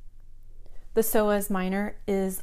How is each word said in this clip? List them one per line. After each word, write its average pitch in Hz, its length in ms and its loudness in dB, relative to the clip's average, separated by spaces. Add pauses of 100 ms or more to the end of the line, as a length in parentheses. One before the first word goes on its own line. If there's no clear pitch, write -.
(960)
The 220 60 6
psoas 208 480 4
minor 190 480 0 (100)
is 190 360 0